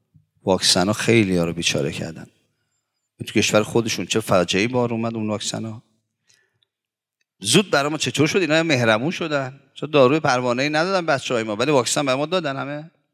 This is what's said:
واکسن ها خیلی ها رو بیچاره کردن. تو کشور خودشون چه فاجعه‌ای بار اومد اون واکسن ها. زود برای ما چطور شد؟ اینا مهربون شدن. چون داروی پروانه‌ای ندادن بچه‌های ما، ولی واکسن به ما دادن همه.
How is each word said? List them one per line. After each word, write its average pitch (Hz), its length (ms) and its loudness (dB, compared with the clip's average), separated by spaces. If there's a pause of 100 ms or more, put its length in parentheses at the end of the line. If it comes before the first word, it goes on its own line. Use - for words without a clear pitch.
(420)
واکسن 92 440 2
ها 107 60 2
خیلی 104 440 2
ها 85 80 2
رو 82 80 -2
بیچاره 80 400 -2
کردن. 80 340 -10 (1000)
تو - 60 -12
کشور 107 300 2
خودشون 113 440 -2
چه 110 140 -2
فاجعه‌ای 98 480 2
بار 123 240 -2
اومد 113 220 -4
اون 110 140 -4
واکسن 107 360 -6
ها. 110 180 -12 (1600)
زود 113 320 0
برای 147 200 2
ما 156 80 -4
چطور 139 280 0
شد؟ 151 120 0
اینا 160 240 2
مهربون 123 480 2
شدن. 143 500 -4 (140)
چون 151 160 -10
داروی 147 300 6
پروانه‌ای 127 480 0
ندادن 170 380 0
بچه‌های 131 360 0
ما، 107 140 -4
ولی 127 140 0
واکسن 143 360 2
به 131 80 2
ما 143 120 -2
دادن 156 300 -2
همه. 147 340 -10 (240)